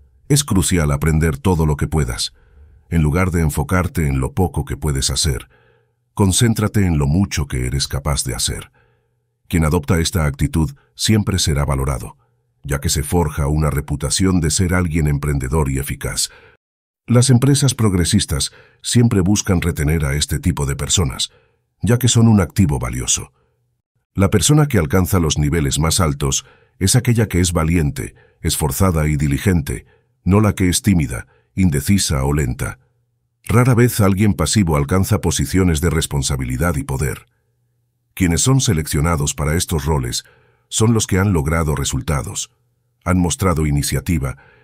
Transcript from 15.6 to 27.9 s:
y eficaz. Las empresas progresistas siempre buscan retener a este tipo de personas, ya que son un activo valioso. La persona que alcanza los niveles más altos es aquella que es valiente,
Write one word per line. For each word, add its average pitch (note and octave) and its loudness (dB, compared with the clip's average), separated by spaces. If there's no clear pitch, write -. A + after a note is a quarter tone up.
y C2+ -2
eficaz. - -6
Las B2 4
empresas C3 4
progresistas F2+ 0
siempre A2+ 2
buscan F#2+ 0
retener D#2 0
a C#2 -2
este D2 -2
tipo D2 -2
de C2+ -4
personas, C#2 -2
ya A#2 2
que A#2+ 2
son A#2 6
un G#2+ 6
activo D2 0
valioso. A#1+ -6
La F#2+ 2
persona D3 4
que A2+ 2
alcanza F2+ 2
los D2+ 0
niveles D2 0
más D#2+ 0
altos C#2+ -2
es G2+ 2
aquella A2+ 2
que F2 0
es F2 0
valiente, D#2+ 0